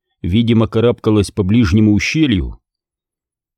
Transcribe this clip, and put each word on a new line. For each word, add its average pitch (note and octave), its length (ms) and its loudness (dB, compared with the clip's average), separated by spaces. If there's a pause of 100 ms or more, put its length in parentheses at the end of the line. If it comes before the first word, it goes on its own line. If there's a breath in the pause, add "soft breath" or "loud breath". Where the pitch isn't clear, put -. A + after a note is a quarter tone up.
(220)
видимо, A2+ 460 0
карабкалась A2 640 0
по G#2+ 120 -4
ближнему G#2+ 500 2
ущелью. G2+ 640 -2 (1000)